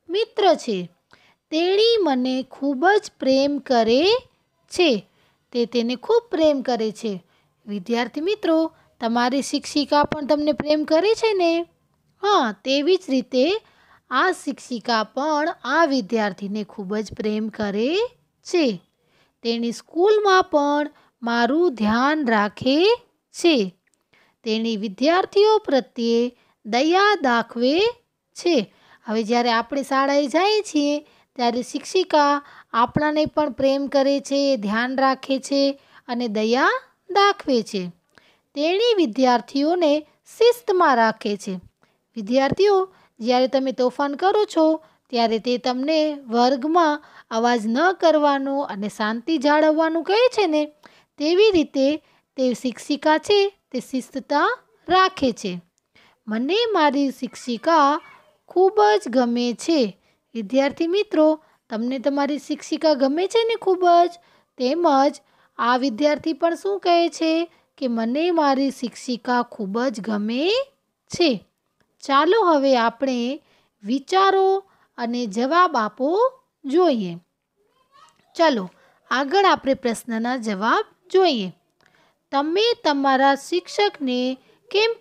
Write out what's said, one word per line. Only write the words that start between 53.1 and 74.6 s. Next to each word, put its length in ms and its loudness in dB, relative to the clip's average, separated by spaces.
છે, 360 0
તે 80 -6
શિસ્તતા 800 -4
રાખે 420 2
છે. 300 -8
"મને 280 -4
મારી 380 2
શિક્ષિકા 880 0
ખૂબ 340 2
જ 20 -12
ગમે 460 0
છે." 440 -2
વિદ્યાર્થી 540 -2
મિત્રો, 560 2
તમને 300 -6
તમારી 400 -2
શિક્ષિકા 540 -2
ગમે 340 0
છે 200 0
ને 80 -2
ખૂબ 300 0
જ? 40 0
તેમજ 640 0
આ 200 0
વિદ્યાર્થી 560 -2
પણ 220 -2
શું 240 -6
કહે 300 2
છે 420 -2
કે 100 -4
"મને 440 -2
મારી 400 2
શિક્ષિકા 720 -4
ખૂબ 420 -6
જ 160 -4
ગમે 520 -4
છે." 380 -2
ચાલો 420 2
હવે 340 4
આપણે 640 -2
વિચારો 800 0